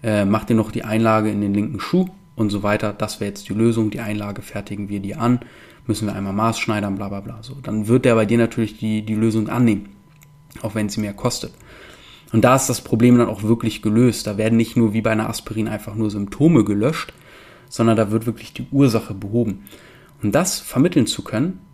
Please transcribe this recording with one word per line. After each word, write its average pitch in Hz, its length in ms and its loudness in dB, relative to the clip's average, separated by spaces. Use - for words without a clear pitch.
äh, 107 220 0
mach 98 200 0
dir 117 120 2
noch 110 140 2
die - 140 -6
Einlage 110 460 2
in 104 100 -2
den 101 140 0
linken 101 260 -2
Schuh 185 280 0
und 107 160 0
so 101 120 -4
weiter. 104 300 0
Das - 280 -6
wäre 101 80 -4
jetzt - 200 -12
die 101 60 -4
Lösung, 113 360 2
die 117 100 -10
Einlage 104 420 -8
fertigen 101 460 -10
wir 101 120 -6
dir 95 200 -8
an, 123 200 2
müssen 107 200 -4
wir 104 80 -6
einmal 98 180 -6
maßschneidern, 104 640 -2
bla 98 120 -8
bla 98 120 -8
bla. 117 220 -14
So, 127 200 -16
dann 107 240 -4
wird 127 180 4
der 120 100 6
bei 110 120 4
dir 117 120 2
natürlich 117 400 0
die, 107 240 -2
die 110 120 -4
Lösung 110 340 0
annehmen, 117 420 2
auch 107 140 -6
wenn 107 140 -2
sie 101 120 -6
mehr 101 140 -4
kostet. - 380 -6
Und 110 100 4
da 123 140 6
ist 135 120 0
das 123 120 -2
Problem 120 380 4
dann 120 100 4
auch 104 140 -6
wirklich 110 400 0
gelöst. 113 440 2
Da 104 120 -4
werden 110 180 2
nicht 113 200 2
nur 113 180 4
wie 110 80 0
bei 110 80 0
einer 110 180 0
Aspirin 110 400 -6
einfach 104 260 -8
nur 107 160 -2
Symptome 107 540 2
gelöscht, 104 480 -2
sondern 113 280 2
da 107 140 2
wird 110 160 0
wirklich - 280 -8
die 127 160 -10
Ursache 117 440 2
behoben. 104 500 -4
Und 104 120 0
das 170 240 0
vermitteln 143 480 2
zu - 160 -6
können 165 380 -4